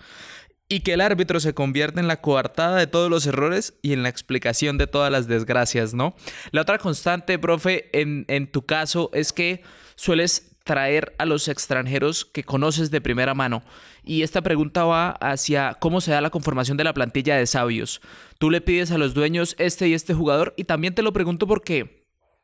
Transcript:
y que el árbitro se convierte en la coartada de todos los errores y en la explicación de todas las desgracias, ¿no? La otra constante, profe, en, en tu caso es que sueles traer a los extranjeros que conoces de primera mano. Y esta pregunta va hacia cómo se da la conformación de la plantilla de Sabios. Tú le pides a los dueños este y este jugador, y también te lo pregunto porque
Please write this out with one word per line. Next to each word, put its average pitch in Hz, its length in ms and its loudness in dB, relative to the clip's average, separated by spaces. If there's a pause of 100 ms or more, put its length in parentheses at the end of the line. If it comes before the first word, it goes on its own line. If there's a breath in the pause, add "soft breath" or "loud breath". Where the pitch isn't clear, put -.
(720 loud breath)
y 196 100 -2
que 180 120 0
el 175 80 2
árbitro 185 380 2
se 151 160 -2
convierte 147 440 -2
en 175 80 0
la 160 140 -2
coartada 151 560 0
de 175 80 4
todos 170 240 2
los 165 160 2
errores 151 560 0
y 143 120 0
en 127 100 0
la 123 60 0
explicación 127 680 -2
de 143 80 2
todas 143 260 2
las 131 160 0
desgracias, 117 680 0
¿no? 135 180 0 (380 loud breath)
La 151 100 2
otra 202 160 2
constante, 175 600 -2
profe, 175 500 0 (100)
en, 147 280 -2
en 139 240 -2
tu 135 160 -2
caso 156 460 0
es 147 200 -2
que 180 300 -2 (320 loud breath)
sueles - 600 0 (100)
traer 143 520 0
a 156 80 -2
los 156 220 0
extranjeros 135 760 -2
que - 200 -10
conoces 147 480 0
de 156 100 0
primera 127 320 0
mano. 127 300 -2 (400 loud breath)
Y 156 180 -2
esta 160 220 -2
pregunta 160 400 0
va 165 260 2
hacia 139 720 -2
cómo 170 200 0
se 165 100 -2
da 147 100 2
la 151 80 0
conformación 139 480 -2
de 147 60 0
la 160 100 0
plantilla 135 420 0
de 123 120 2
Sabios. 117 520 -2 (380 loud breath)
Tú 156 140 2
le 170 100 2
pides 175 300 0
a 165 80 0
los 135 160 0
dueños 165 420 0
este 180 300 0
y 165 80 4
este 165 180 -2
jugador, 156 420 2
y 190 100 -6
también 170 280 -2
te 226 80 -2
lo 220 120 0
pregunto 175 340 0
porque 170 580 -2 (380)